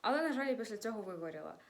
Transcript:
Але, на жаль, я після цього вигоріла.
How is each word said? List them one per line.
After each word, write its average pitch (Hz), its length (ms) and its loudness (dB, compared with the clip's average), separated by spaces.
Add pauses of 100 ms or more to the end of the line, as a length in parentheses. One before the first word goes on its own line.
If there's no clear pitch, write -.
Але, 285 200 4
на 320 120 4
жаль, 269 140 2
я 262 80 4
після 220 220 -4
цього 220 240 -4
вигоріла. 165 540 -6 (140)